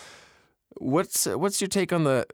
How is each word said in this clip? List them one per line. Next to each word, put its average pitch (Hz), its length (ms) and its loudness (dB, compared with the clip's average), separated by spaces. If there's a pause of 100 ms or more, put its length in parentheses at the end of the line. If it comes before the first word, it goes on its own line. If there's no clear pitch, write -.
(760)
What's, 160 480 0
what's 147 360 -2
your 196 60 -2
take 190 240 0
on 170 120 2
the, 135 300 2